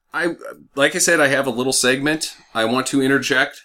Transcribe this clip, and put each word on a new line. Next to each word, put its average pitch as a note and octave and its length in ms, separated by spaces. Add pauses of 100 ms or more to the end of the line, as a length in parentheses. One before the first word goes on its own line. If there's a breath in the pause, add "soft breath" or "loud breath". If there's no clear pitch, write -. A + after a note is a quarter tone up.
(120)
I, E3 240 (400)
like D3 180
I F3+ 40
said, E3+ 200
I D3 80
have C3+ 220
a - 20
little B2 220
segment C#3 640 (180)
I A2+ 120
want B2+ 220
to C#3 140
interject. C3 640